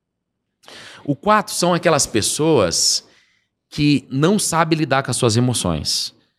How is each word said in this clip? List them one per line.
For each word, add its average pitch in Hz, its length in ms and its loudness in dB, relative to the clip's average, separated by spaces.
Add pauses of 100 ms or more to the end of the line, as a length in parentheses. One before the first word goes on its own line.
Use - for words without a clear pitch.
(1040)
O 139 120 -2
quatro 214 380 0
são 175 200 0
aquelas 165 320 0
pessoas 113 1040 0 (600)
que 147 400 0
não 160 300 0
sabem 160 380 0
lidar 135 260 0
com - 80 -6
as 113 60 -4
suas 113 200 2
emoções. 92 760 -2 (260)